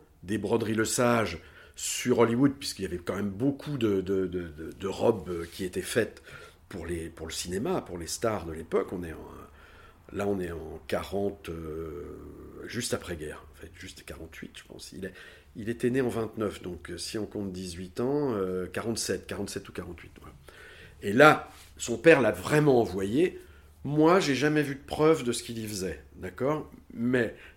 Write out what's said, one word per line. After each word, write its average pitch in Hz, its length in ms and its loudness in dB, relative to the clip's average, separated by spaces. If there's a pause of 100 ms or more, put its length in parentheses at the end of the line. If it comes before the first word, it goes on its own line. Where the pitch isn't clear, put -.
(240)
des 101 140 -2
broderies 107 380 0
Lesage 110 640 2 (360)
sur - 440 0
Hollywood, 123 340 6
puisqu'il - 300 -8
y - 20 -2
avait 90 140 -6
quand - 160 -4
même 101 160 -2
beaucoup 139 460 -2
de, 107 220 4
de, 95 280 0
de, 87 200 -6
de, 76 240 -12
de 95 160 -8
robes 90 640 0
qui 95 140 -6
étaient 90 160 -4
faites - 420 -2 (460)
pour 85 160 -8
les, 82 240 -4
pour 80 180 -12
le 80 60 -10
cinéma, 120 480 -4
pour 90 160 -10
les 82 100 -8
stars 104 380 -2
de 82 80 -8
l'époque. 82 400 -2
On 90 100 -6
est 80 100 -8
en, - 140 -14 (840)
là, 101 140 -2
on 101 120 0
est 85 120 -4
en 80 360 -10
quarante, 95 640 -4
euh, 78 680 -8 (480)
juste 117 260 -4
après-guerre, 76 580 -8
en - 40 -20
fait, - 180 -18
juste - 320 -18
quarante-huit, - 500 -14
je - 100 -16
pense. - 280 -16
Il - 120 -10
est, - 80 -10 (420)
il 110 140 -6
était 120 200 0
né 131 120 2
en 120 80 0
vingt-neuf, 107 520 -4
donc, 87 300 -10
euh, 85 80 -10
si - 180 -8
on 104 80 -2
compte 98 260 -6
dix-huit 90 480 -8
ans, 135 340 0
euh, 92 340 -2
quarante-sept, 104 580 -4
quarante-sept 98 440 -8
ou - 20 -16
quarante-huit, 87 480 -12
voilà. - 160 -18 (680)
Et 101 120 -2
là, 143 360 10 (280)
son 117 200 -4
père 139 240 10
l'a 107 100 6
vraiment 135 480 4
envoyé. 104 600 2 (460)
Moi, 156 340 6
j'ai 143 160 2
jamais 151 260 4
vu 135 140 -2
de - 100 -14
preuve 156 380 4
de 120 80 2
ce 117 100 -4
qu'il 117 160 -8
y 110 80 -6
faisait, 92 380 -6 (140)
d'accord ? 139 520 -2 (240)
Mais, 120 400 2 (240)